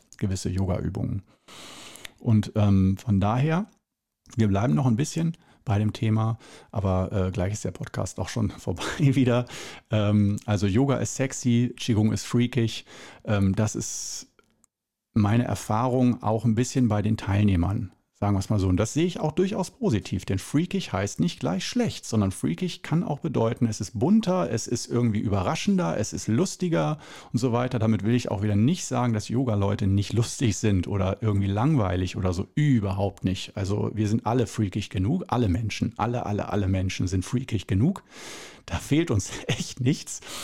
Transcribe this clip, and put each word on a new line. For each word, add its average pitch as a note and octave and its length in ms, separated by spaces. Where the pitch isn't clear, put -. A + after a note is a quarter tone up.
gewisse F#2+ 320
Yoga-Übungen. F#2 720
Und, G#2+ 340
ähm, G2 440
von G2 220
daher, C#3+ 460
wir A2 140
bleiben G2+ 260
noch C#3+ 100
ein A#2 120
bisschen - 380
bei G2+ 140
dem G#2+ 120
Thema, A2 460
aber, F#2 400
äh, F#2 200
gleich F#2 220
ist - 120
der G2 60
Podcast - 480
auch G2+ 100
schon G#2+ 220
<laughs> - 80
vorbei F#2 240
wieder. B2 460
Ähm, G#2 560
also G#2 220
Yoga B2 300
ist A2 180
sexy, B2 600
Qigong G#2+ 380
ist - 140
freakig. A#2+ 580
Ähm, G2 300
das A2 200
ist - 520
meine A2+ 300
Erfahrung A#2+ 760
auch A2 240
ein A2+ 80
bisschen B2 360
bei G#2 120
den G#2+ 160
Teilnehmern. G2 720
Sagen G2+ 140
wir's F#2+ 140
mal G#2 100
so. F#2+ 80
Und F#2 80
das G#2+ 160
sehe D#3+ 140
ich E3+ 160
auch D#3 100
durchaus F#3+ 400
positiv, D3 540
denn F#2+ 140
freakig F3+ 520
heißt G2 300
nicht F3 180
gleich F3+ 260
schlecht, - 400
sondern F#3+ 260
freakig - 500
kann E3 200
auch D3 180
bedeuten, A#2+ 460
es A2 140
ist - 180
bunter, F3+ 540
es A2+ 160
ist - 200
irgendwie A#2+ 320
überraschender, D#3+ 800
es - 140
ist - 160
lustiger D#3 720
und B2+ 80
so B2 140
weiter. B2 260
Damit A2 240
will A2+ 100
ich B2 160
auch G2+ 140
wieder G#2 140
nicht C3+ 260
sagen, B2 300
dass G#2+ 160
Yoga-Leute G#2 580
nicht G2 240
lustig G#2+ 460
sind G2 280
oder F#2+ 360
irgendwie G2 260
langweilig G2 720
oder F#2 160
so. F2 220
Überhaupt G2+ 680
nicht. - 320
Also G2+ 380
wir G#2 160
sind A2 160
alle A#2+ 220
freakig G#2 420
genug, A2+ 400
alle A#2+ 180
Menschen, G2 480
alle, A#2+ 300
alle, G#2 240
alle G2+ 180
Menschen F#2+ 400
sind F#2 160
freakig B2 440
genug. C3+ 360
Da - 140
fehlt D#3+ 320
uns G#2 280
<laughs> - 80
echt - 320
nichts. C3 400